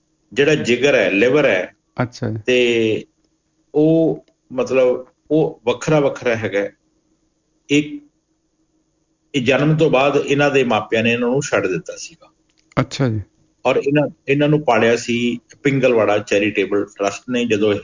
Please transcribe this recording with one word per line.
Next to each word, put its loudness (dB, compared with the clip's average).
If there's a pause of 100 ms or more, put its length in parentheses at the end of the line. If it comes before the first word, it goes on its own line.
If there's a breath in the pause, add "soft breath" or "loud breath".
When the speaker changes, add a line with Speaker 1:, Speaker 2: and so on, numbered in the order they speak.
(320)
Speaker 1:
ਜਿਹੜਾ 2
ਜਿਗਰ 0
ਹੈ, 2
ਲਿਵਰ 2
ਹੈ। -2 (280)
Speaker 2:
ਅੱਛਾ -6
ਜੀ। -8 (100)
Speaker 1:
ਤੇ 0 (720)
ਉਹ 2 (280)
ਮਤਲਬ 0 (240)
ਉਹ 0
ਵੱਖਰਾ 0
ਵੱਖਰਾ -2
ਹੈਗਾ। -2 (1000)
ਇਹ, -2 (1400)
ਇਹ -4
ਜਨਮ 2
ਤੋਂ 2
ਬਾਅਦ 2
ਇਹਨਾਂ 0
ਦੇ 2
ਮਾਪਿਆਂ -2
ਨੇ 0
ਇਹਨਾਂ -2
ਨੂੰ -2
ਛੱਡ -2
ਦਿੱਤਾ -6
ਸੀਗਾ। -20 (520)
Speaker 2:
ਅੱਛਾ -2
ਜੀ। -4 (460)
Speaker 1:
ਔਰ 2
ਇਹਨਾਂ, 0 (200)
ਇਹਨਾਂ 2
ਨੂੰ 0
ਪਾਲਿਆ 2
ਸੀ -2 (240)
ਪਿੰਗਲਵਾੜਾ 2
ਚੈਰੀਟੇਬਲ -2
ਟਰੱਸਟ -6
ਨੇ, -2
ਜਦੋਂ 0